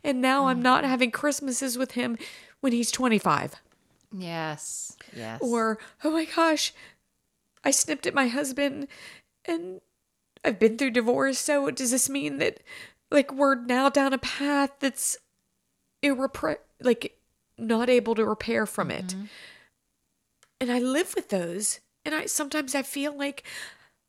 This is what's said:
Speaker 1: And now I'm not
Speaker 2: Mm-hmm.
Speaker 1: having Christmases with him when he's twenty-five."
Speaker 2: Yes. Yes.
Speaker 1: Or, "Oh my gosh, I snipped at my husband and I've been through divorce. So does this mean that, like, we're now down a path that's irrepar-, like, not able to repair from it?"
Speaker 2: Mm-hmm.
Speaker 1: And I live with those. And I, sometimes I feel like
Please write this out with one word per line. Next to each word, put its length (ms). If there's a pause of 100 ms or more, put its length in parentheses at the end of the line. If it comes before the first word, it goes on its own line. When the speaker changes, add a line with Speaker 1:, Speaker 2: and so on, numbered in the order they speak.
Speaker 1:
And 180
now 280
I'm 120
not 220
Speaker 2:
Mm-hmm. 80
Speaker 1:
having 180
Christmases 680
with 140
him 220 (440)
when 140
he's 180
twenty-five." 640 (600)
Speaker 2:
Yes. 800 (200)
Yes. 260
Speaker 1:
Or, 380 (240)
"Oh 80
my 140
gosh, 480 (880)
I 80
snipped 340
at 80
my 140
husband 600 (580)
and 360 (640)
I've 140
been 180
through 140
divorce. 480
So 320
does 180
this 180
mean 300
that, 220 (500)
like, 240
we're 220
now 340
down 240
a 60
path 600
that's 380 (840)
irrepar-, 540 (240)
like, 360 (400)
not 320
able 240
to 100
repair 440
from 240
it?" 160
Speaker 2:
Mm-hmm. 180 (1300)
Speaker 1:
And 120
I 60
live 380
with 140
those. 500 (260)
And 80
I, 140
sometimes 480
I 80
feel 340
like 260 (640)